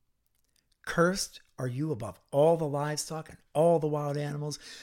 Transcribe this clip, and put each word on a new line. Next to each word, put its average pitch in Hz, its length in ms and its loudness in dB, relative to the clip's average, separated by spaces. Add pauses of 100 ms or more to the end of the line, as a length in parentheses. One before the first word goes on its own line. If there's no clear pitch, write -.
(840)
cursed - 560 0 (180)
are 131 80 -6
you 131 240 -4
above 107 300 -8 (100)
all 156 280 6
the 156 100 -2
livestock 151 640 -6
and - 80 -20 (160)
all 165 240 6
the 151 80 0
wild 147 320 -2
animals. 147 400 -6 (240)